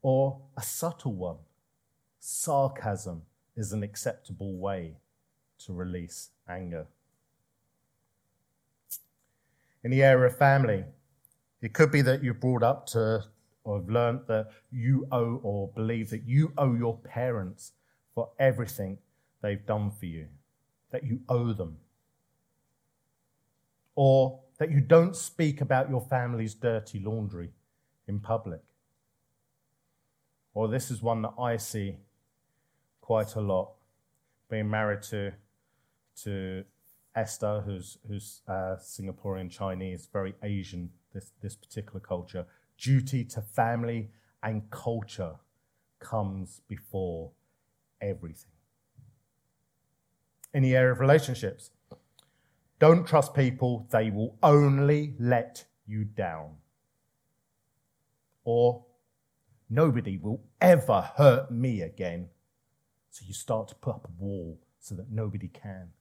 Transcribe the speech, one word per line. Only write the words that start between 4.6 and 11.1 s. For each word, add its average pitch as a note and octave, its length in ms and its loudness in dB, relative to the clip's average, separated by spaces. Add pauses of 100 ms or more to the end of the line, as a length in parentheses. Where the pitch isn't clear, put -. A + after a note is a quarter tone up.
to - 120 -16
release F2+ 600 -10 (180)
anger. F2 380 -10 (3000)
In A#2+ 100 -4
the C3 120 6
area B2+ 240 8
of B2 100 0
family, C3 460 6 (760)